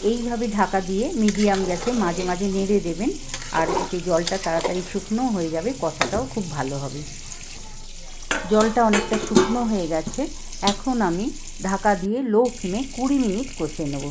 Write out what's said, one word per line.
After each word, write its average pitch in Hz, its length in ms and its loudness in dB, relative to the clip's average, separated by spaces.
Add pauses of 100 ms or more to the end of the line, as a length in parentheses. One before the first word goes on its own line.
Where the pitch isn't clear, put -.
(100)
এইভাবে 240 360 0 (120)
ঢাকা 190 200 4 (100)
দিয়ে 190 160 2 (180)
মিডিয়াম 202 460 4
গ্যাসে 180 220 0 (140)
মাঝে 175 260 0
মাঝে 180 160 0 (100)
নেড়ে 196 320 4
দেবেন। 190 240 0 (460)
আর 160 80 4 (140)
এতে 185 260 -2
জলটা 170 380 2
তাড়াতাড়ি 175 460 0
শুকনো 214 340 -2 (100)
হয়ে 165 200 0
যাবে, 170 160 0 (120)
কষাটাও 190 500 0
খুব 214 120 -4 (120)
ভালো 135 260 -2
হবে। 139 180 -6 (1500)
জলটা 214 380 4
অনেকটা 208 280 2 (100)
শুকনো 240 440 4
হয়ে 190 220 0
গেছে, 160 300 -2 (480)
এখন 254 260 -2 (120)
আমি 180 180 -2 (420)
ঢাকা 196 220 2 (120)
দিয়ে 208 160 -2 (140)
লো 214 80 6 (160)
ফ্লেমে 196 240 -4 (140)
কুড়ি 269 300 2
মিনিট 185 240 0 (100)
কষে 156 340 -2
নেব। 139 180 -4